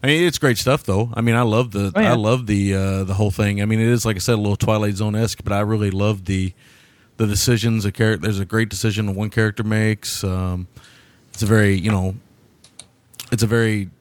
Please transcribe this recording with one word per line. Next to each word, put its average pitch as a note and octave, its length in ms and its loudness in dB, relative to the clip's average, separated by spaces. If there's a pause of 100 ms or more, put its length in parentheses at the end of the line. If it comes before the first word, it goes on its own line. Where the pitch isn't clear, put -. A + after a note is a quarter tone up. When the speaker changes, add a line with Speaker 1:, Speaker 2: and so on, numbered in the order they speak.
Speaker 1:
I C3 60 0
mean, D#3 160 4
it's F3 140 0
great B2+ 200 2
stuff, C#3 260 0
though. G#2 300 0
I A#2 80 -6
mean, A#2 140 2
I A#2+ 60 2
love A#2 300 2
the, G2 220 -2
Speaker 2:
Oh, G3+ 80 0
yeah. A#2 100 4
Speaker 1:
I A#2+ 40 4
love A#2 320 0
the, G2+ 280 2
uh, F#2+ 280 0
the F#2+ 100 -4
whole G2+ 180 2
thing. G2+ 300 0
I G#2 40 0
mean, A2 160 0
it A2+ 60 2
is, A#2 180 2
like A2 100 0
I F#2 40 -6
said, A#2 160 0
a - 20 0
little G#2 180 0
Twilight G#2+ 400 0
Zone-esque, G#2+ 480 -2
but G#2 80 -4
I G2+ 100 0
really G#2 300 0
love G2 340 0
the, F#2+ 280 -2 (640)
the A2 100 0
decisions A2 560 0
a G2+ 80 0
char-, A2 260 2
there's G2 220 -2
a G2 60 -4
great A2 240 -2
decision G#2+ 460 -2
one G#2 140 -4
character A2 340 0
makes. G#2+ 600 -2
Um, F#2 440 -2 (640)
it's - 100 -4
a - 20 0
very, G#2 320 4
you F#2+ 140 -2
know, F#2+ 240 -2 (1160)
it's A2+ 100 0
a A2+ 40 0
very G#2+ 420 0 (120)